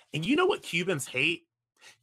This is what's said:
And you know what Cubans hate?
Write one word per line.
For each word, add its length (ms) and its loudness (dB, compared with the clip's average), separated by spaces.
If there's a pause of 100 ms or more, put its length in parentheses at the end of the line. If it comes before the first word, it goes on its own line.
(120)
And 120 -4
you 120 2
know 100 4
what 160 0
Cubans 460 -2
hate? 400 -2 (540)